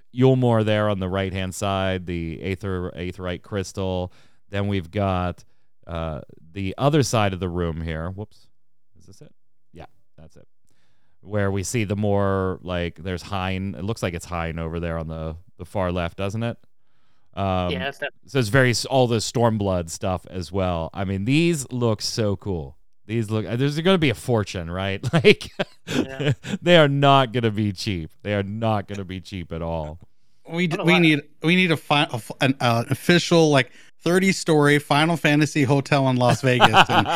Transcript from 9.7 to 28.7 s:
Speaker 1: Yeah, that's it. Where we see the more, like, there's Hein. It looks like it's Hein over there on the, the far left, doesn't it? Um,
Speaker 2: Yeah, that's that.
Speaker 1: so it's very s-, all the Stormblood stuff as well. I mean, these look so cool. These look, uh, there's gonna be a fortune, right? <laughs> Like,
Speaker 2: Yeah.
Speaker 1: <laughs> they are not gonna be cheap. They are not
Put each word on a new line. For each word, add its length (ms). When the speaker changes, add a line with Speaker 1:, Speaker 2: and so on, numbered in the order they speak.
Speaker 1:
Yeah, 140
that's 180
it. 120
Where 300
we 120
see 200
the 120
more, 680
like, 320
there's 260
Hein. 560
It 60
looks 200
like 120
it's 100
Hein 340
over 200
there 180
on 100
the, 280
the 80
far 260
left, 260
doesn't 260
it? 140
Um, 380
Speaker 2:
Yeah, 80
that's 200
that. 120
Speaker 1:
so 140
it's 100
very 220
s-, 140
all 220
the 100
Stormblood 720
stuff 400
as 220
well. 420
I 120
mean, 200
these 460
look 300
so 340
cool. 400
These 260
look, 140
uh, 100
there's 240
gonna 180
be 120
a 60
fortune, 540
right? 320
<laughs> 0
Like, 360
Speaker 2:
Yeah. 460
Speaker 1:
<laughs> 140
they 160
are 120
not 440
gonna 180
be 200
cheap. 400
They 100
are 100
not 440